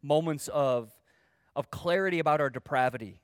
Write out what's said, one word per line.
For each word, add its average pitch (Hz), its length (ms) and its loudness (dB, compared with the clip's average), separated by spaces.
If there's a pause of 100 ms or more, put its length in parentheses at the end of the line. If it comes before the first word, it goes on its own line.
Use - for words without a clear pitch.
moments 151 460 0
of, 127 420 0 (640)
of - 160 -6
clarity 190 480 0
about 151 200 4
our 139 120 0
depravity 123 720 -2